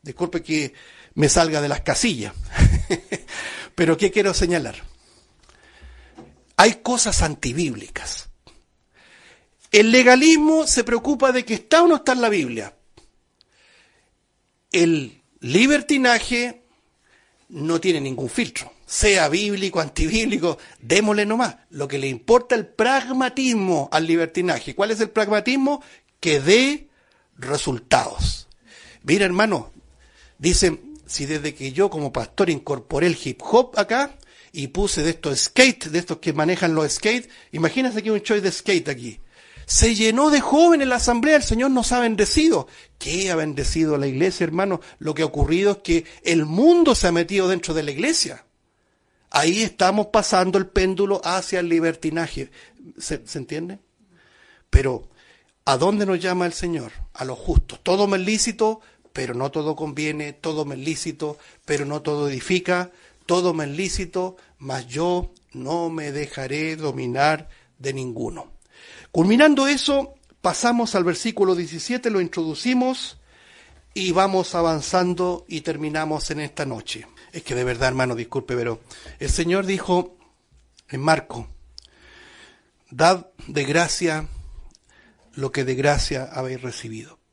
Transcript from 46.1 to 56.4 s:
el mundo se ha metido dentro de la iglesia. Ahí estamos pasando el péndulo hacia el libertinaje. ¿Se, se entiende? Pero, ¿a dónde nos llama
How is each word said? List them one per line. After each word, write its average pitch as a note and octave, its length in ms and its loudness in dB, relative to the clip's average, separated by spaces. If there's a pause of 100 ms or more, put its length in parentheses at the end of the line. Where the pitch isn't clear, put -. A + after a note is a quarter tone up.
el E3 220 2
mundo C#4+ 500 6
se - 120 0
ha F3 40 4
metido F3+ 380 0
dentro F3 240 -4
de D#3 100 -2
la C#3+ 80 -6
iglesia. A#3+ 540 -4 (840)
Ahí E3+ 340 2
estamos G3+ 440 0
pasando F#3+ 500 2
el F#3+ 100 0
péndulo F#3+ 580 0
hacia F#3 340 -2
el E3+ 80 -2
libertinaje. D#3+ 840 -2 (460)
¿Se, - 280 -10
se - 140 -12
entiende? F3 400 -12 (920)
Pero, C3 400 0 (560)
¿a C3+ 100 4
dónde G3+ 300 2
nos F#3 140 0
llama F3+ 260 -2